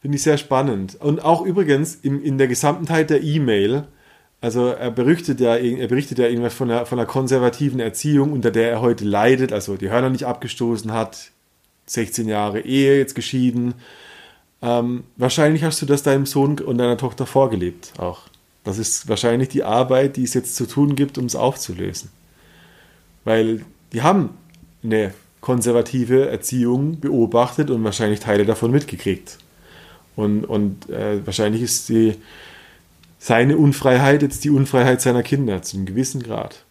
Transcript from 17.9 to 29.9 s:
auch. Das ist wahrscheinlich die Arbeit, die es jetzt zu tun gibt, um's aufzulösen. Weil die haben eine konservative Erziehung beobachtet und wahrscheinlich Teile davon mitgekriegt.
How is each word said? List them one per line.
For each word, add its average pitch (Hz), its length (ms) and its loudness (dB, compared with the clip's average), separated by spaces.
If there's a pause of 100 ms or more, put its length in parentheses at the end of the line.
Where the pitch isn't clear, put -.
auch. 90 260 -8 (420)
Das 101 140 -6
ist - 280 -6
wahrscheinlich 120 420 0
die 139 140 -2
Arbeit, 131 540 2
die 127 60 -2
es 120 100 -4
jetzt - 220 -2
zu - 100 -4
tun 143 300 2
gibt, 139 240 -2
um's 123 160 -4
aufzulösen. 95 720 -4 (1120)
Weil 110 380 2 (320)
die 117 80 -2
haben 160 300 2 (520)
eine 110 300 0 (260)
konservative 123 920 2
Erziehung 127 680 -2
beobachtet 123 680 0
und 117 140 0
wahrscheinlich 104 380 -2
Teile 104 220 2
davon 110 280 0
mitgekriegt. 104 680 -4 (800)